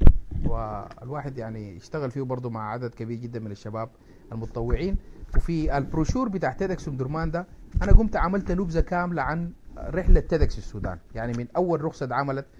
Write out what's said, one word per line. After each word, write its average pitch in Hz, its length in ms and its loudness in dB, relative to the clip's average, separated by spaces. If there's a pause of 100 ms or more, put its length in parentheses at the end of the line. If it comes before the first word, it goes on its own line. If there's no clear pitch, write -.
(460)
والواحد 117 920 -6
يعني 110 400 -12
اشتغل 139 340 -8
فيه 139 100 -6
برضه 127 280 -6
مع 110 220 -6
عدد 123 220 -8
كبير 117 240 -8
جدا 120 220 -10
من 107 120 -10
الشباب 110 380 -10 (420)
المتطوعين. 120 680 -4 (380)
وفي 156 420 2
البروشور 160 520 -2
بتاع 180 240 -4
تيدكس 190 340 -6
ام 139 100 -6
درمان 156 340 -4
ده 175 160 -6 (360)
أنا 196 80 6
قمت 214 240 10
عملت 185 360 0
نبذة 170 280 0
كاملة 175 420 -2
عن 165 300 -4 (260)
رحلة 170 420 6
تيدكس - 380 0
السودان، 95 400 -8 (180)
يعني 117 220 -6
من 120 180 -8
أول 170 280 0
رخصة 151 220 -8
اتعملت 135 400 -4 (140)